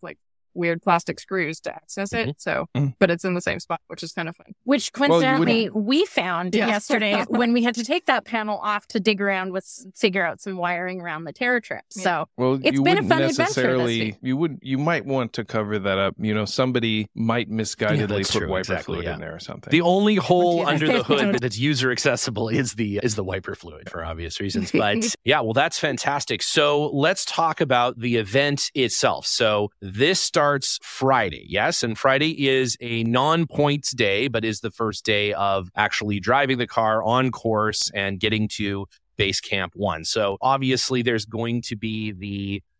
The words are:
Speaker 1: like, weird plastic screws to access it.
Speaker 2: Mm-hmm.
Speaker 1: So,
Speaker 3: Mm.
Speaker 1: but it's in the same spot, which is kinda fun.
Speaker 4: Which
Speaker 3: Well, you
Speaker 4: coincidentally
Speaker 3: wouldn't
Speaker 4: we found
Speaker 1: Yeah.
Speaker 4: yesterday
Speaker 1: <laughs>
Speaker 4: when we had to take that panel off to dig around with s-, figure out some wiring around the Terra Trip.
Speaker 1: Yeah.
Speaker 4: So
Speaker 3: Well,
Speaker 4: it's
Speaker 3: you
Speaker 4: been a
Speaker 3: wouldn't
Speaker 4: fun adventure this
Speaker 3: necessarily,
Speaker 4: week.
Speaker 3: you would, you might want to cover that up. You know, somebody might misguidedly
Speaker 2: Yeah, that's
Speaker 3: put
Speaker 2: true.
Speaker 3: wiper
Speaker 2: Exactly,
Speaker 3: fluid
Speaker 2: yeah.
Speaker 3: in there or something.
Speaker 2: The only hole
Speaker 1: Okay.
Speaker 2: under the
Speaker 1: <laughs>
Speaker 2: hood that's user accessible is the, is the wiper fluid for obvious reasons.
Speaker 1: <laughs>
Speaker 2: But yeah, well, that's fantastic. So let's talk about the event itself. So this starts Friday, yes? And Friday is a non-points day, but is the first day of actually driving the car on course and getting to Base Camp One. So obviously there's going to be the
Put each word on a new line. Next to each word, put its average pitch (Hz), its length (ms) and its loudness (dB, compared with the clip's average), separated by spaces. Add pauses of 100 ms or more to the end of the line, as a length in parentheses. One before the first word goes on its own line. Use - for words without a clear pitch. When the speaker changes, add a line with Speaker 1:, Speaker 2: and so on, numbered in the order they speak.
Speaker 1:
like, 156 160 -16 (340)
weird 170 280 -2
plastic 175 360 2
screws 165 440 -4
to - 120 -8
access - 380 -8
it. 226 160 -2
Speaker 2:
Mm-hmm. 143 100 -4
Speaker 1:
So, 160 280 -2 (100)
Speaker 3:
Mm. 139 240 0
Speaker 1:
but 190 100 6
it's 170 140 -2
in 180 120 -2
the 175 60 -2
same - 200 -4
spot, - 260 -8
which 175 160 -14
is 165 80 -10
kinda 170 220 -8
fun. - 140 -20 (180)
Speaker 4:
Which 262 320 0
Speaker 3:
Well, 277 100 2
you 220 140 6
Speaker 4:
coincidentally 233 480 4
Speaker 3:
wouldn't 214 160 -2
Speaker 4:
we 285 220 4
found 175 460 -2
Speaker 1:
Yeah. 214 140 2
Speaker 4:
yesterday 214 460 0
Speaker 1:
<laughs> 202 160 0
Speaker 4:
when 233 240 2
we 240 100 4
had 240 120 2
to 240 100 -4
take 311 220 -2
that 262 180 2
panel 214 360 -4
off 208 260 -4
to 226 120 -2
dig 202 220 2
around 190 320 -2
with 190 100 -4
s-, - 320 -18
figure 190 300 0
out 151 160 -4
some 190 160 -8
wiring 180 420 -4
around 165 240 -8
the 156 80 -10
Terra 247 300 -2
Trip. - 220 -10 (120)
Speaker 1:
Yeah. 185 80 -8
Speaker 4:
So 170 220 0 (100)
Speaker 3:
Well, 127 200 2
Speaker 4:
it's 135 100 -2
Speaker 3:
you 277 180 2
Speaker 4:
been 370 140 4
a - 40 2
Speaker 3:
wouldn't - 60 -2
Speaker 4:
fun 320 120 4
adventure - 100 2
this 277 100 -2
Speaker 3:
necessarily, 127 680 2
Speaker 4:
week. 107 140 -6
Speaker 3:
you 127 140 0
would, 151 260 -2
you 131 160 -2
might 151 280 0
want 131 260 -2
to 113 140 -6
cover 107 340 -2
that 95 180 0
up. 98 220 0
You 107 140 0
know, 107 100 0
somebody 113 720 0
might 113 340 0
misguidedly 107 520 0
Speaker 2:
Yeah, 104 40 2 (120)
that's 98 140 0
Speaker 3:
put 110 80 2
Speaker 2:
true. 85 100 -4
Speaker 3:
wiper 92 100 0
Speaker 2:
Exactly, 92 240 -4 (120)
Speaker 3:
fluid 85 100 -6
Speaker 2:
yeah. 82 80 -4
Speaker 3:
in 80 80 -10
there 80 120 -10
or 85 60 -14
something. - 320 -10
Speaker 2:
The 165 80 4
only 196 360 4
hole 175 480 2
Speaker 1:
Okay. 143 100 2
Speaker 2:
under 156 140 2
the 139 160 2
Speaker 1:
<laughs> - 20 -4
Speaker 2:
hood 135 340 2
that's 117 200 -4
user 131 340 2
accessible 117 560 0
is 113 240 0
the, 104 280 -2
is 110 140 0
the 101 80 -4
wiper 95 320 -6
fluid - 340 -16
for 85 140 -8
obvious 82 380 -8
reasons. 98 300 -4
Speaker 1:
<laughs> - 100 4
Speaker 2:
But 110 420 0
yeah, 143 160 4
well, 113 140 0
that's 147 260 2
fantastic. 139 640 -2
So 147 480 4
let's 156 320 2
talk 160 380 0
about 123 380 2
the 120 180 2
event 135 580 2
itself. 120 520 2
So 107 420 2 (100)
this 117 400 2
starts - 220 0 (400)
Friday, 107 680 2
yes? 107 360 0
And 113 120 -2
Friday 139 520 2
is 131 340 2
a 117 220 -2
non-points 143 880 2
day, 110 360 2
but 113 160 -2
is 110 180 -2
the 110 100 -6
first 110 340 -4
day 104 280 2
of 98 420 0
actually 104 440 0
driving 131 380 2
the 120 100 -2
car 110 360 0
on 123 280 2
course 110 640 -2
and 98 260 -2
getting 107 280 0
to 101 400 -4 (300)
Base 98 220 0
Camp 95 360 -4
One. 87 280 -2
So 98 380 -2
obviously 131 640 0
there's 117 220 0
going 117 380 -4
to - 120 -8
be 110 360 -6
the 98 500 -6 (180)